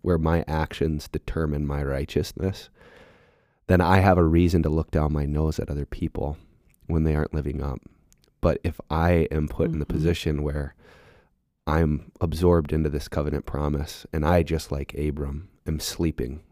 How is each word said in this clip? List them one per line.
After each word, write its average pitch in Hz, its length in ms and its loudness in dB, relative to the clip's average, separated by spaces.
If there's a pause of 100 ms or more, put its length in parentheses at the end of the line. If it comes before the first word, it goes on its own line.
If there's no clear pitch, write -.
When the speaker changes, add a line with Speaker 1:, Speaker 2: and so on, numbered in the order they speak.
Speaker 1:
where 87 160 2
my 80 280 2
actions 78 640 -2
determine 76 580 -4
my 71 160 -4
righteousness, 71 880 -4 (960)
then 90 140 4
I 90 180 4
have 92 180 6
a 87 80 6
reason 85 380 4
to 78 60 0
look 80 240 -2
down 76 200 2
my 73 140 0
nose 76 320 0
at - 120 -4
other 71 160 -6
people 73 500 -6 (500)
when 80 160 0
they 78 140 2
aren't 76 180 -2
living 69 260 -4
up. 69 200 -6 (600)
But - 240 2
if - 160 -4 (100)
I 82 400 2
am 78 160 -2
put - 240 -2
in 78 80 -4
the 73 60 -2
Speaker 2:
Mm-hmm. - 100 -6
Speaker 1:
position 78 480 0
where 73 320 -4 (920)
I'm 76 460 0 (100)
absorbed 82 520 2
into 78 180 0
this 71 160 -6
covenant 73 400 -4
promise 73 640 -4
and 76 140 0
I, 85 160 4
just 80 300 -4
like 71 260 -8
Abram, 73 500 -4 (160)
am 80 140 -4
sleeping 76 600 -4 (120)